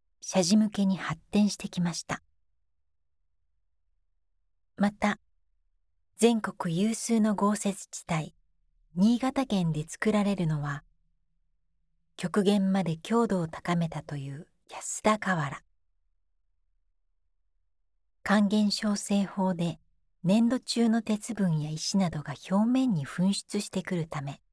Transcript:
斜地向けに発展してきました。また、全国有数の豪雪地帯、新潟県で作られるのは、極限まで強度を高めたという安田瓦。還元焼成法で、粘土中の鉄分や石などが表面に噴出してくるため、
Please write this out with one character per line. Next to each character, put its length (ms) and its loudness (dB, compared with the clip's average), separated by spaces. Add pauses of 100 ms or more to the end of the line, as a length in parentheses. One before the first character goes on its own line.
(240)
斜 200 2
地 120 4
向 140 4
け 160 0
に 100 2
発 240 -6 (120)
展 160 4
し 80 -2
て 120 -10
き 120 -6
ま 120 0
し 120 -8
た。 180 -6 (2500)
ま 160 2
た、 260 -2 (1000)
全 220 4
国 400 -4
有 140 0
数 240 0
の 160 4
豪 200 2
雪 200 -2
地 340 -14
帯、 280 -4 (580)
新 240 4
潟 260 0
県 280 0
で 160 -4
作 240 -2
ら 100 2
れ 140 2
る 100 0
の 160 0
は、 220 -6 (1300)
極 280 0
限 260 2
ま 140 2
で 120 -2
強 300 0
度 140 0
を 80 -2
高 260 -6
め 140 0
た 160 -8
と 100 -10
い 160 -8
う 160 -12 (240)
安 320 -10
田 160 2
瓦。 460 -4 (2500)
還 240 4
元 240 2
焼 260 -2
成 280 0
法 280 -2
で、 280 -4 (440)
粘 240 4
土 100 0
中 300 0
の 120 2
鉄 320 -4
分 280 2
や 100 -4
石 260 -4
な 140 2
ど 120 -6
が 120 -8 (160)
表 180 4
面 240 2
に 140 0
噴 260 0
出 280 -4
し 100 -10
て 120 -4
く 120 -6
る 140 -2
た 120 -8
め、 200 -10 (120)